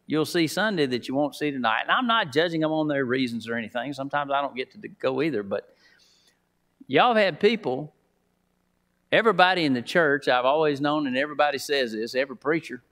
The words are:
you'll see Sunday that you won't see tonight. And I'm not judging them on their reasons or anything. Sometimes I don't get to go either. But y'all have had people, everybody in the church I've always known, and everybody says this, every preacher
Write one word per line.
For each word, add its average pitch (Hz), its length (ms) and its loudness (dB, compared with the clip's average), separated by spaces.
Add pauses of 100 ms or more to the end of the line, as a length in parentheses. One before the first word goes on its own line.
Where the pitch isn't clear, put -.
you'll 147 180 0
see 165 220 0
Sunday 185 400 0
that 123 200 -4
you 131 80 -6
won't 143 200 -2
see 147 160 -4
tonight. 120 320 0
And - 80 -2
I'm 240 160 2
not 220 260 0
judging 165 260 2
them 156 120 0
on 156 160 0
their 139 180 0
reasons 117 420 -2
or 117 80 -4
anything. 117 380 -6
Sometimes 139 380 -4
I 139 100 2
don't 127 140 -6
get 127 160 -8
to 104 160 -16
go 131 340 -2
either. 135 220 -2
But 101 300 -6 (1120)
y'all 190 260 4
have 214 100 4
had 175 160 0
people, 160 540 0 (1200)
everybody 180 520 4
in 139 100 2
the 120 100 0
church 143 440 2
I've 127 180 2
always 147 360 2
known, 147 240 0
and 127 100 -2
everybody 147 440 0
says 135 320 -2
this, 110 240 -6
every 135 200 -2
preacher 139 460 -4 (100)